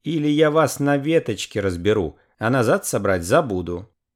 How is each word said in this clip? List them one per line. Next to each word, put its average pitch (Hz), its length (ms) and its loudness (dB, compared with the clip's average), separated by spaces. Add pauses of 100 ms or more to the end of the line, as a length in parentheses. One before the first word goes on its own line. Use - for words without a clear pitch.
или 151 220 -2
я 151 240 4
вас 151 260 2
на 143 200 2
веточке 139 600 -2
разберу, 92 580 0 (220)
а 107 100 -2
назад 131 380 2
собрать 98 380 -2
забуду». 95 680 -2 (260)